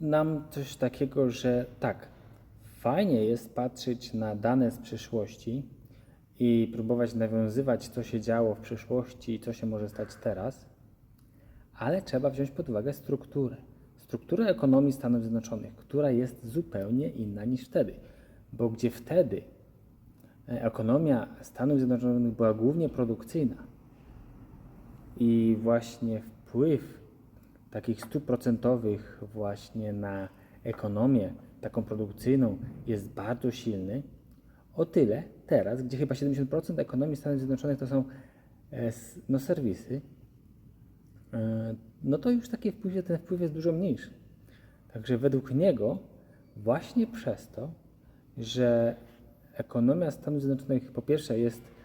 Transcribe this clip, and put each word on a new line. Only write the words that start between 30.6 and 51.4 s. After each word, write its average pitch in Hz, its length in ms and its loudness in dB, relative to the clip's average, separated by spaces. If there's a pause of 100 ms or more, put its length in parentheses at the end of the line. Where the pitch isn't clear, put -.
ekonomię 110 720 0 (260)
taką - 220 -4
produkcyjną 110 760 0 (280)
jest 104 260 -4
bardzo 120 380 -4
silny, 104 520 -4 (720)
o 160 100 0
tyle 131 380 4 (240)
teraz, 117 360 2
gdzie 127 140 -4
chyba 139 180 0
siedemdziesiąt 139 360 0
procent 160 280 -2
ekonomii 143 380 0
Stanów 143 220 -2
Zjednoczonych 135 400 -2
to 139 80 -4
są, 131 180 2 (680)
e, 117 140 -4
s-, - 420 -8
no, 135 100 2
serwisy, 135 600 -2 (1300)
e, 113 420 -2 (280)
no 139 160 2
to 247 120 2
już 240 180 2
taki 226 240 -4
wpływ, 185 320 -4
ten 170 140 0
wpływ 175 220 -4
jest 160 140 -2
dużo 160 180 0
mniejszy. 165 380 -2 (840)
Także 117 260 -2
według 131 360 0
niego 139 440 2 (580)
właśnie 131 500 0
przez - 420 -6
to, - 220 -10 (680)
że 117 580 4 (580)
ekonomia 135 560 2
Stanów 147 320 -2
Zjednoczonych 135 500 -2
po 120 100 -4
pierwsze 147 360 0
jest 117 240 0 (220)